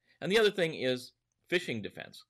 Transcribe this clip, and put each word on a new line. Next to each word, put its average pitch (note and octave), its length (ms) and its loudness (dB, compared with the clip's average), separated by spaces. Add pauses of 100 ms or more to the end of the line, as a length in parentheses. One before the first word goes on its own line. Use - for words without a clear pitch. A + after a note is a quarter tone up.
(200)
And F3+ 120 -4
the A3 80 6
other G#3 120 6
thing E3+ 220 0
is B2+ 400 -2 (360)
phishing D#3 320 -2
defense. - 480 -12